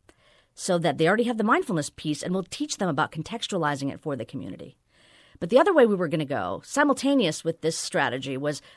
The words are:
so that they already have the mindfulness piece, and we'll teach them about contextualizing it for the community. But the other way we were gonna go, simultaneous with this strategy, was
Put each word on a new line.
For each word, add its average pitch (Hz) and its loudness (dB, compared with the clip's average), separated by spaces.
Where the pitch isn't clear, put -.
so 175 0
that 165 2
they 160 4
already 214 4
have 240 -2
the 220 0
mindfulness 226 0
piece, - -6
and 180 -4
we'll 185 -2
teach - -8
them 196 0
about 147 0
contextualizing 151 -4
it - -12
for 143 -6
the 110 -6
community. - -12
But 170 -6
the 240 8
other 359 4
way 277 8
we 214 6
were 175 0
gonna 156 -2
go, 98 -4
simultaneous 269 2
with 160 -4
this 160 -2
strategy, 135 -4
was 147 -4